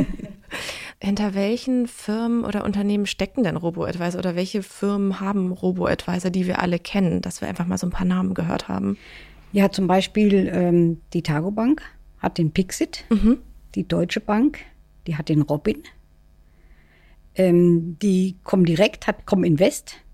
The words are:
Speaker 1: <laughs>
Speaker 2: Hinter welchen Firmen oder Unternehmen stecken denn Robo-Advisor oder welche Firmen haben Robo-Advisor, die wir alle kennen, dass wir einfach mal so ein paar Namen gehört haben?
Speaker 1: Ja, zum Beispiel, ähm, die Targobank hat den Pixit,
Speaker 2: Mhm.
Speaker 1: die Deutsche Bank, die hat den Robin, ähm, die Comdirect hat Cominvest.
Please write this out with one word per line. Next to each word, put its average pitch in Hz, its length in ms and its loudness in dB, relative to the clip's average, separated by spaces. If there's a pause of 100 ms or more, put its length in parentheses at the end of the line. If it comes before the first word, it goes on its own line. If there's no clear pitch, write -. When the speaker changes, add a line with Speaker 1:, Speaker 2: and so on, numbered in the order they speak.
(100)
Speaker 1:
<laughs> - 920 -14
Speaker 2:
Hinter 202 320 -2
welchen 240 540 0
Firmen 233 560 -4
oder 208 200 -4
Unternehmen 202 440 0
stecken 190 360 -2
denn 165 140 0
Robo-Advisor 175 640 -4
oder 180 160 -2
welche 190 260 -2
Firmen 196 580 -4
haben 190 320 -2
Robo-Advisor, 180 800 -2
die 180 160 0
wir 185 160 -2
alle 175 160 0
kennen, 180 440 0
dass 180 200 -8
wir - 60 -6
einfach 175 180 -6
mal 185 120 -2
so 180 100 -4
ein 175 40 -4
paar 185 140 -2
Namen 185 300 0
gehört 170 320 -2
haben? 196 300 -4 (540)
Speaker 1:
Ja, 196 200 4
zum 190 160 0
Beispiel, 190 640 2
ähm, 175 480 2 (120)
die 170 100 -2
Targobank 208 580 0 (380)
hat - 180 -4
den 160 140 0
Pixit, - 580 -4
Speaker 2:
Mhm. 220 300 4 (360)
Speaker 1:
die 185 120 -4
Deutsche 175 320 -2
Bank, 226 400 0 (480)
die 160 80 -4
hat 151 140 -4
den 151 120 4
Robin, 147 400 -2 (1500)
ähm, 175 640 4
die 190 420 2
Comdirect 185 640 2
hat - 180 -4
Cominvest. 175 680 2 (180)